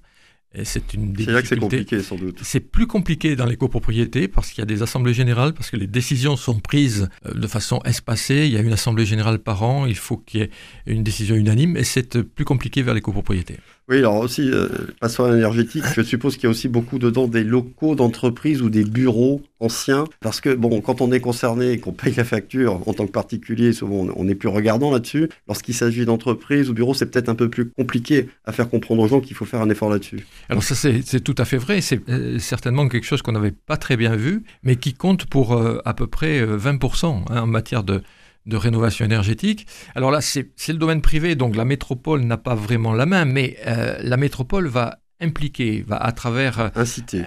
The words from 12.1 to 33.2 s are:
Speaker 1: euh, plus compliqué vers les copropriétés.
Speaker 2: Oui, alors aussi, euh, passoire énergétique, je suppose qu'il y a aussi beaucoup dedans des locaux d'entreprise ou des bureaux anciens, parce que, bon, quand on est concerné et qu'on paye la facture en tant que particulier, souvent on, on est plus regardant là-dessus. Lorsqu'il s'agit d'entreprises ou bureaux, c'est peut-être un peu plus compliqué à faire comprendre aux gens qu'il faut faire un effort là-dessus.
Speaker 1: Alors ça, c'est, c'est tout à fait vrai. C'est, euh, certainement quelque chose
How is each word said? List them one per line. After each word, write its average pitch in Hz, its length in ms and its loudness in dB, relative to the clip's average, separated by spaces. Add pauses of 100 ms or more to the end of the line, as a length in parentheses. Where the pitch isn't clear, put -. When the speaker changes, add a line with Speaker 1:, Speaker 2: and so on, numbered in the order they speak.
Speaker 1:
euh, 110 60 2
plus - 220 -6
compliqué 131 380 0
vers 120 100 0
les 107 80 0
copropriétés. 95 560 -2 (300)
Speaker 2:
Oui, 127 100 4
alors 113 180 4
aussi, 123 340 0
euh, 113 180 2 (320)
passoire 120 360 2
énergétique, 117 480 2 (120)
je 113 60 4
suppose 123 360 0
qu'il - 80 -2
y - 20 4
a - 20 6
aussi 113 180 0
beaucoup 120 300 0
dedans 120 300 2
des 113 160 0
locaux 123 500 0
d'entreprise 127 680 0
ou 110 80 2
des 107 120 4
bureaux 127 600 2 (160)
anciens, 135 460 0 (160)
parce - 200 -4
que, 139 140 2
bon, 113 260 2
quand 127 200 -2
on 123 100 2
est 127 80 2
concerné 123 540 0
et 113 60 -2
qu'on 95 120 -8
paye 123 240 -2
la 120 80 2
facture 110 640 0
en 95 80 -2
tant 110 100 -2
que 95 60 -6
particulier, 117 640 0
souvent 101 340 -2
on, - 80 -6
on 92 120 -2
est 101 60 2
plus 101 160 -2
regardant 110 400 2
là-dessus. 143 400 0 (180)
Lorsqu'il 113 280 -6
s'agit 117 280 0
d'entreprises 120 680 0
ou - 20 -2
bureaux, 120 220 0
c'est 135 100 0
peut-être 123 240 -2
un 117 60 0
peu 120 120 2
plus 120 220 -2
compliqué 127 580 0 (180)
à 107 60 -6
faire 117 200 -2
comprendre 113 320 2
aux 107 40 4
gens 135 140 4
qu'il 135 140 -14
faut 104 100 -6
faire 113 160 -4
un 107 80 2
effort 107 220 0
là-dessus. 104 340 -4 (240)
Speaker 1:
Alors 107 140 0
ça, - 100 -2
c'est, 127 320 2
c'est 127 140 0
tout 135 180 -2
à 120 80 2
fait 135 120 0
vrai. 185 240 0
C'est, 117 280 0
euh, 120 300 -2
certainement 127 480 0
quelque 117 180 -2
chose 143 160 -2